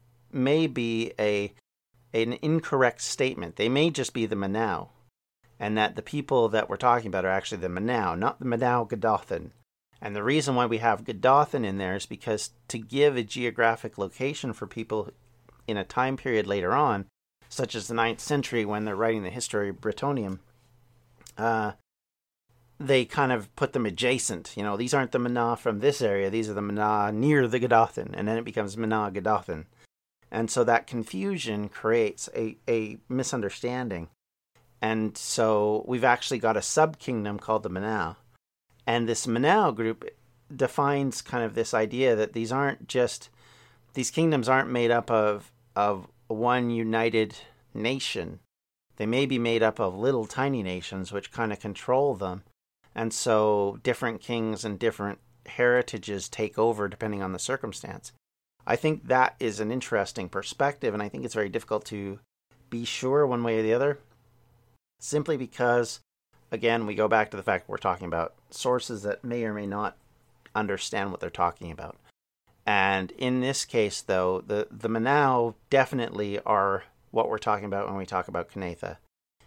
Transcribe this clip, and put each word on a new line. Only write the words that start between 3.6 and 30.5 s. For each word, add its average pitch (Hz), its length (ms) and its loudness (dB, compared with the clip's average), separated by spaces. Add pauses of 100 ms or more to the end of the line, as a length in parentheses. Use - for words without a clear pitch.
may 147 200 4
just 139 240 -4
be 117 120 0
the 107 100 -2
Manau, 98 540 -2 (720)
and 107 180 -2
that 107 180 2
the 104 60 -6
people 135 480 2
that 107 180 2
we're 101 100 -4
talking 120 320 2
about 92 160 0
are 92 40 4
actually 95 300 -2
the 90 80 -4
Manau, 95 500 -2
not 117 220 0
the 135 60 -8
Manau 120 440 0
Godothan. 104 600 -2 (500)
And 104 140 -8
the 104 80 -4
reason 135 320 2
why 123 100 4
we 113 140 0
have 110 260 2
Godothan 131 580 4
in 98 140 -2
there 95 180 -2
is 98 100 -6
because 107 460 -4 (180)
to 120 100 -6
give 139 360 2
a 120 80 0
geographic 113 720 0
location 123 560 -4
for 107 140 -8
people 110 440 -6 (560)
in 107 100 -2
a 98 60 -2
time 131 340 -2
period 110 300 0
later 98 260 0
on, 123 320 2 (440)
such - 260 -4
as 104 120 -6
the 117 60 -6
ninth 113 260 0
century 127 460 0
when 107 200 -2
they're 104 100 -4
writing 110 280 2
the 92 60 -6
History 104 420 -2
Brittonium, 107 680 -4 (960)
uh, 110 360 0 (1040)
they 131 280 4
kind 139 260 0
of 110 240 -2
put 139 160 0
them 123 140 0
adjacent. 107 720 -2
You 101 60 -4
know, 104 120 -2
these 123 180 -2
aren't 135 200 2
the 127 60 2
Mana 120 360 0
from 107 240 -2
this 143 220 2
area, 101 280 2
these 107 200 -2
are 104 40 -6
the 101 80 -2
Mana 104 520 2
near 131 340 4
the 120 120 0
Godothan, 113 540 4
and 104 140 -4
then 113 100 0
it 117 60 -4
becomes 107 320 -4
Mana 110 380 0
Godothan. 95 520 -2 (640)
And 113 220 -2